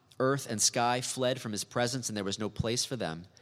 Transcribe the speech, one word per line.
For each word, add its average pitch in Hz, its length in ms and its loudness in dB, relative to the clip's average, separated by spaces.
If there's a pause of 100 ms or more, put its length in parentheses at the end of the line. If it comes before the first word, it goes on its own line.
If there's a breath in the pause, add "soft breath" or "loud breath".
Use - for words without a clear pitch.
(200)
Earth 135 280 2
and 107 140 -2
sky 123 400 4
fled 127 400 0
from 110 120 -6
his 101 100 -4
presence, 120 440 0
and 110 80 -4
there 104 80 -2
was 98 140 -2
no 107 120 -2
place 113 360 0
for - 100 -4
them. 87 300 -4 (160 loud breath)